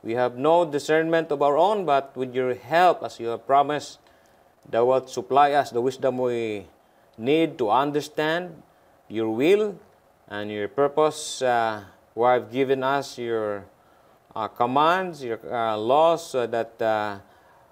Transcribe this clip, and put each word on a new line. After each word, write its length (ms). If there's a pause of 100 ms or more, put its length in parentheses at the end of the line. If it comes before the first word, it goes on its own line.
we 100
have 240
no 280
discernment 680
of 100
our 160
own, 280
but 320
with 160
your 220
help, 480
as 160
you 80
have 180
promised, 540 (680)
thou 180
wilt 240
supply 440
us 160
the 120
wisdom 360
we 480 (520)
need 400
to 120
understand 920 (440)
your 220
will 480 (500)
and 220
your 180
purpose, 760
uh, 420 (320)
who 80
have 280
given 320
us 360
your, 460 (680)
uh, 140
commands, 760
your, 200
uh, 340
laws, 540
so 160
that, 340
uh, 380 (520)